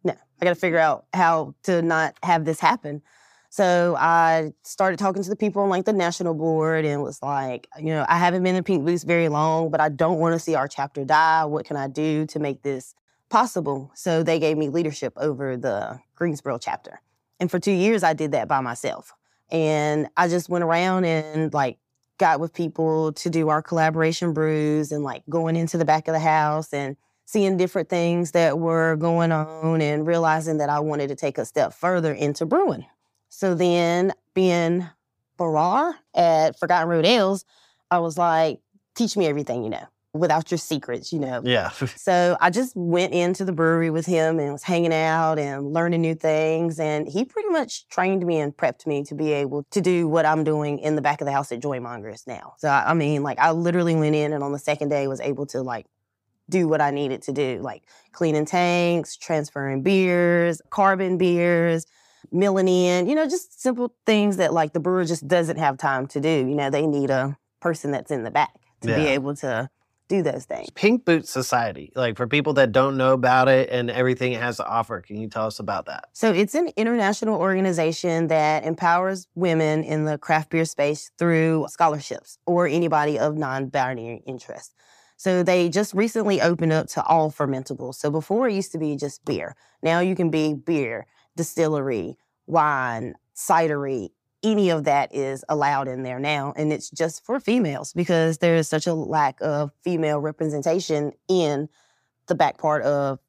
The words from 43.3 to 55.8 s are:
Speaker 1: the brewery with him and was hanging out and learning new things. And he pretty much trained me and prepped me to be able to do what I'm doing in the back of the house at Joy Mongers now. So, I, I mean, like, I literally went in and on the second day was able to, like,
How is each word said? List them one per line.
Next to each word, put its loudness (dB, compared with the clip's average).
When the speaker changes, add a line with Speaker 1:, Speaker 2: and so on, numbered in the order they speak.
Speaker 1:
the -4
brewery 2
with -2
him 2
and -2
was -10
hanging 2
out 2
and -4
learning 2
new 0
things. 0
And -2
he -4
pretty -6
much -4
trained 0
me 0
and -4
prepped -4
me -2
to -12
be -2
able -2
to 0
do 2
what 2
I'm 2
doing -2
in 0
the -2
back -2
of -4
the -2
house -2
at -8
Joy -4
Mongers -12
now. -16
So, -4
I, 2
I 4
mean, 0
like, -6
I 6
literally 0
went 2
in 0
and -4
on -4
the -6
second -2
day 0
was -6
able -4
to, -6
like, -8